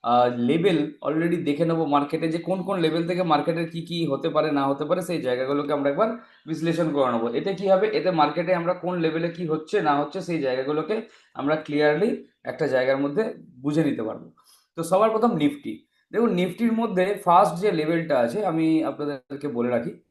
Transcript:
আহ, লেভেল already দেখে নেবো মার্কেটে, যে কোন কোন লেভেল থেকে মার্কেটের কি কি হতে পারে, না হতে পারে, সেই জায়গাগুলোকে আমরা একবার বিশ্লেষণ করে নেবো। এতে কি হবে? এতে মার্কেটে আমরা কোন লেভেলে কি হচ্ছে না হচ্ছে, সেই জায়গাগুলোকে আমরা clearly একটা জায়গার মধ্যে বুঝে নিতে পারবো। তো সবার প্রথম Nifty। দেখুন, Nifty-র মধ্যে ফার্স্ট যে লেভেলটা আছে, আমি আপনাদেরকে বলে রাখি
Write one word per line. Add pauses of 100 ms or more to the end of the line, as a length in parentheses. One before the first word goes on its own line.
আহ,
লেভেল (100)
already
দেখে
নেবো
মার্কেটে,
যে
কোন
কোন
লেভেল
থেকে
মার্কেটের
কি
কি
হতে
পারে,
না
হতে
পারে,
সেই
জায়গাগুলোকে
আমরা
একবার (280)
বিশ্লেষণ
করে
নেবো।
এতে
কি
হবে?
এতে
মার্কেটে
আমরা
কোন
লেভেলে
কি
হচ্ছে
না
হচ্ছে,
সেই
জায়গাগুলোকে (320)
আমরা
clearly (280)
একটা
জায়গার
মধ্যে (280)
বুঝে
নিতে
পারবো। (440)
তো
সবার
প্রথম
Nifty। (380)
দেখুন,
Nifty-র
মধ্যে
ফার্স্ট
যে
লেভেলটা
আছে,
আমি
আপনাদেরকে
বলে
রাখি (220)